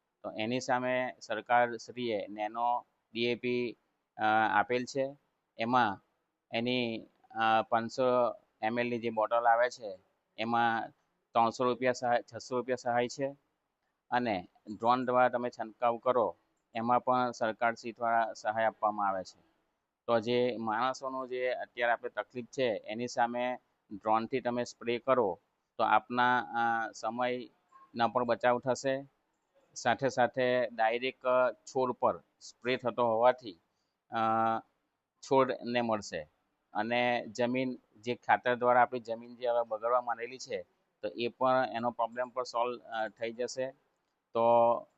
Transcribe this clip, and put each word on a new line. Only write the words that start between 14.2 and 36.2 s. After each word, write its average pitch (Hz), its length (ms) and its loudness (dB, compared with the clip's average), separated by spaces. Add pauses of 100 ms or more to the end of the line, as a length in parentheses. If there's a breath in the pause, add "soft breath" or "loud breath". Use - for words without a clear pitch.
ડ્રોન 120 260 2
દ્વારા 127 240 4
તમે 120 220 -2
છંટકાવ 117 480 -2
કરો 120 380 2 (380)
એમાં 117 260 0
પણ 127 300 0
સરકારશ્રી 117 600 -2
દ્વારા 113 400 0
સહાય 113 320 -2
આપવામાં 107 440 0
આવે 95 160 -2
છે. - 160 -20 (640)
તો 117 140 4
જે 123 360 2
માણસોનું 127 720 -4
જે 127 220 -2
અત્યારે 117 420 -2
આપણે 120 180 -2
તકલીફ 120 340 -8
છે 117 420 -2
એની 117 220 -6
સામે 123 500 -2 (320)
ડ્રોનથી 110 500 0
તમે 120 240 -2
સ્પ્રે 117 340 -4
કરો 110 420 2 (380)
તો 113 60 0
આપના, 123 560 2
અ, 117 520 -2
સમયનો 120 1160 -4
પણ 123 160 0
બચાવ 120 340 2
થશે, 135 500 -2 (640)
સાથે 123 340 0
સાથે 123 580 2
ડાયરેક્ટ 120 840 0
છોડ 127 400 -2
પર 104 300 0 (180)
સ્પ્રે - 360 -4
થતો 120 300 0
હોવાથી, 117 540 2 (500)
અ, 117 60 -6 (1080)
છોડને 127 580 2
મળશે 104 500 -4 (420)